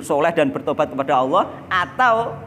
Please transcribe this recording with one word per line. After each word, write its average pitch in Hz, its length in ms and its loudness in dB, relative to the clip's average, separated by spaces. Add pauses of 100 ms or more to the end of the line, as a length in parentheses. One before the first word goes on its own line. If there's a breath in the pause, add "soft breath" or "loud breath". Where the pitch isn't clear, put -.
soleh 160 240 2
dan 151 240 2
bertobat 147 320 -2
kepada 135 320 0
Allah, 147 320 2 (160)
atau 226 640 0 (160)